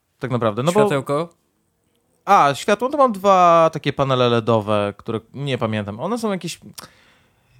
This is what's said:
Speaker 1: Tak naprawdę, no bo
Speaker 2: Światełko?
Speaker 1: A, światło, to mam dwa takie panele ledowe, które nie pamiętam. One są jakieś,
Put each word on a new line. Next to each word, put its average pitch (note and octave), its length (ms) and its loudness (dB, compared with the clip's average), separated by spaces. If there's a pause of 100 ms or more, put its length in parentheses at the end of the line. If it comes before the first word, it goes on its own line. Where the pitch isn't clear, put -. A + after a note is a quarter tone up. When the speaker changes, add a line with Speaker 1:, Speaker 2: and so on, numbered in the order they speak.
(180)
Speaker 1:
Tak C3 120 -8
naprawdę, A#2 320 -2
no D#3+ 100 -2
bo G#3 80 2
Speaker 2:
Światełko? D3 480 -2 (960)
Speaker 1:
A, E3+ 300 4
światło, G#3+ 340 -2
to D4+ 100 -6
mam C4 140 4
dwa F3+ 600 4
takie D3 200 -6
panele B2+ 360 0
ledowe, G#2+ 680 0
które A2+ 240 -10 (140)
nie C3 240 -6
pamiętam. A2 420 -6
One G3+ 180 -8
są A3 140 -6
jakieś, F3 280 -10 (1000)